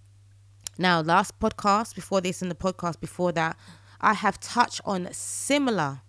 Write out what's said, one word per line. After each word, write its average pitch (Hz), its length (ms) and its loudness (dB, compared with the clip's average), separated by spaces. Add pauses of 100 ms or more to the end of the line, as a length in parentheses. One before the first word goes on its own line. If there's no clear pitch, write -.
(760)
Now, 175 260 4
last 175 360 2
podcast, 214 560 0
before 190 260 -2
this 180 220 -4
and 180 80 -2
the 165 60 -8
podcast 175 420 -4
before 175 320 -2
that, 165 260 -2 (440)
I 214 140 4
have 196 260 0
touched - 440 0
on 180 280 -2
similar 208 960 -2